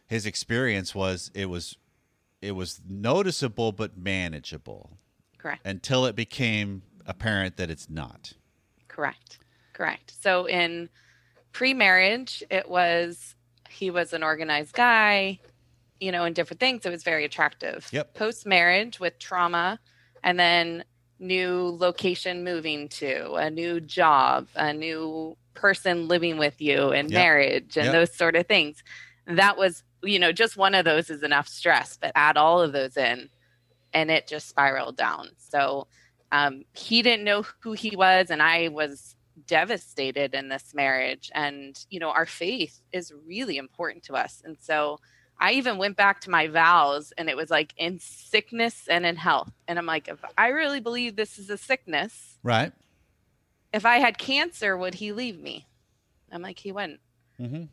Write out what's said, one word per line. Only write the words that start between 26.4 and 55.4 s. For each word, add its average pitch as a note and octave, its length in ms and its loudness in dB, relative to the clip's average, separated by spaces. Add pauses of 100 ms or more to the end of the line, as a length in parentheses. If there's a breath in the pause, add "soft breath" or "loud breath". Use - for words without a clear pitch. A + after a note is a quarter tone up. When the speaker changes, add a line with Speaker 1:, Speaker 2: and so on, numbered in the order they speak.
Speaker 2:
you, C#3 300 4
and C#3+ 200 0
Speaker 1:
Yep. F3 80 2
Speaker 2:
marriage, C#3 580 4
and D3 100 2
Speaker 1:
Yep. C3+ 60 2
Speaker 2:
those E3+ 220 4
sort E3 220 2
of F3 100 4
things. D#3 360 0 (440 loud breath)
That F#3+ 300 4
was, F3+ 280 0 (180)
you G3 160 0
know, E3+ 140 4
just A3+ 240 0
one F#3+ 180 4
of F#3 100 4
those D#3+ 260 2
is D3 120 -8
enough D3 260 0
stress, - 480 0
but D3+ 180 -4
add D3+ 220 4
all E3 240 6
of D#3 120 2
those C3 240 -2
in, B2+ 340 0 (640)
and D#3 160 0
it D#3+ 160 0
just D3+ 220 -12
spiraled C3+ 480 0
down. - 420 -4
So, C#3 480 -2 (460 soft breath)
um, C#3+ 400 0
he - 300 0
didn't G#3+ 220 2
know G#3 220 0 (140)
who A3 120 -10
he G#3 220 -8
was, F#3 360 6
and D3+ 120 2
I E3 260 2
was D3 460 -6 (320)
devastated C#3+ 880 -2
in C3+ 140 -6
this C3+ 260 -10
marriage. C3+ 600 -2
And, C#3+ 440 -8 (100)
you F#3 120 -12
know, D#3+ 100 -4
our E3 160 0
faith F#3 560 -8 (100)
is F3+ 200 -8 (120)
really F#3 320 -8
important C#3 480 -10
to F3 100 -12
us. - 300 -4
And D#3+ 160 -18
so D3+ 380 -2 (400 soft breath)
I F#3+ 140 2
even B3 260 0
went G3 180 -2
back G3 260 4
to F#3+ 80 -10
my D#3+ 160 2
vows, D#3 720 4
and E3 100 -4
it C3+ 80 -2
was D#3 140 -6
like, D#3 260 0
"In F3 220 -6
sickness - 880 -4
and F3 180 0
in E3+ 120 0
health." D#3+ 360 0 (140)
And F3 140 -4
I'm E3+ 60 -6
like, D#3+ 200 -4
"If - 180 -14 (140)
I A3 100 4
really C#4+ 300 -2
believe A#3 380 -6
this G#3+ 240 -6
is G3 100 -16
a G3+ 80 -8
sickness, - 880 -6
Speaker 1:
Right. A#2+ 280 0 (1000)
Speaker 2:
if G#3+ 120 -4
I A#3+ 140 6
had A#3 180 2
cancer, C4 600 -2
would F3+ 180 -6
he G#3 180 -10
leave G#3+ 280 -10